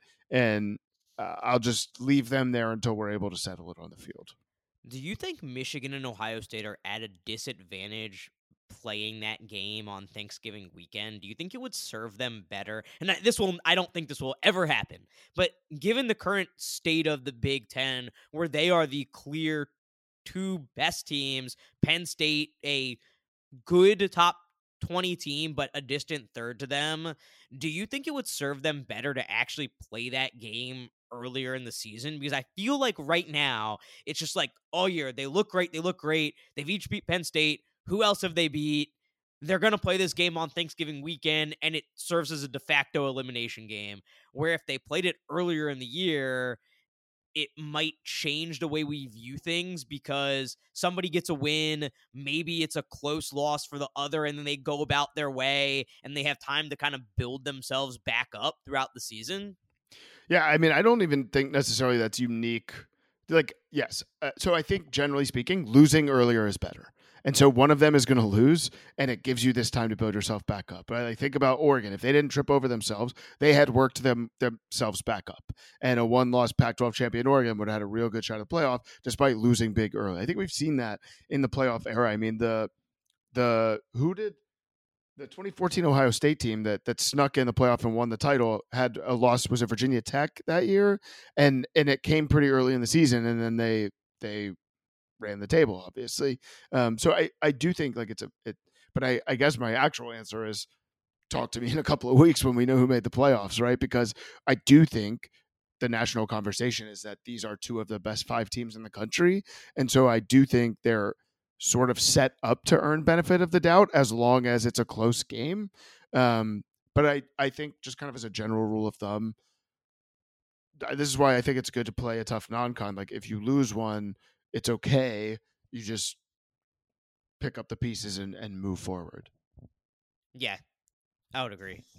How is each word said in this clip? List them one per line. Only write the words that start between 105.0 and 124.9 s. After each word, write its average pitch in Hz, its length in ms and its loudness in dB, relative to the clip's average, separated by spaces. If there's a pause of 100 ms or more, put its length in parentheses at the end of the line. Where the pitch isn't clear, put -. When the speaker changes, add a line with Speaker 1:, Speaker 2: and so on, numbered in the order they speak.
Speaker 1:
the 123 80 -2
national 117 400 -2
conversation 110 580 -4
is 104 160 -16
that 104 220 -14
these 117 200 -10
are 107 120 -8
two 113 240 -8
of 104 80 -8
the 107 100 -6
best 107 300 -6
five 117 200 -2
teams 117 280 -8
in 110 80 -16
the 110 60 -16
country. 175 520 0 (340)
And 131 140 0
so 135 160 8
I 113 140 6
do 131 260 6
think 120 380 2
they're 107 300 2 (440)
sort 123 320 2
of 120 80 0
set - 360 4 (100)
up - 220 0
to 170 120 6
earn 156 240 0
benefit 170 380 4
of 175 100 2
the 175 80 4
doubt 170 340 8
as 135 200 6
long 123 340 4
as 120 200 2
it's 117 120 0
a 120 60 2
close 113 400 0
game. 185 460 -6 (440)
Um, 113 480 2 (320)
but 147 100 4
I, 143 180 2 (180)
I 139 100 0
think 147 320 -12
just 127 160 -16
kind 143 100 -12
of 123 60 -12
as 120 80 -14
a 113 80 -10
general 110 340 -2
rule 107 220 -2
of 104 80 -4
thumb, 107 400 -6 (1400)
th-, 131 180 -8
this 143 120 -2
is 131 100 -2
why 135 160 6
I 123 60 4
think 131 180 0
it's 123 120 -6
good 117 160 -4
to 113 60 -8
play 117 280 -6
a 110 40 -8
tough 107 240 -6
non-con. 117 460 -6
Like, 98 160 -10
if 104 180 -12
you 107 120 -6
lose 123 340 2
one, 107 400 -4 (380)
it's - 160 -6
okay. 110 680 -2 (320)